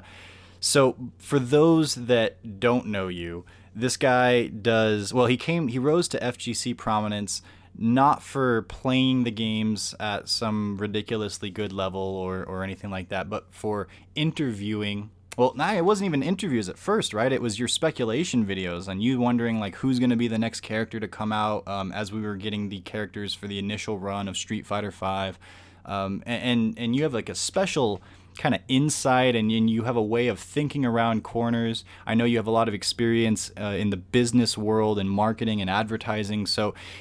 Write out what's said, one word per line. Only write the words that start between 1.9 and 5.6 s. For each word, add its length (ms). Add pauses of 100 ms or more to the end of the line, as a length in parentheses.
that 640
don't 280
know 200
you, 380 (300)
this 220
guy 500
does, 640
well, 140
he 100
came, 300